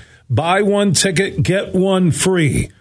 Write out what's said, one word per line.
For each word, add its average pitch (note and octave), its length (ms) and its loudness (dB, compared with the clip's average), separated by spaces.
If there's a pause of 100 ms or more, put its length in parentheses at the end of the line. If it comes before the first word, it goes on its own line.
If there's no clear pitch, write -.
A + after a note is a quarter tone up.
(280)
buy E3+ 360 0
one G3+ 300 2
ticket, F#3 500 -2
get F#3+ 320 -2
one F#3 340 2
free. F3 720 0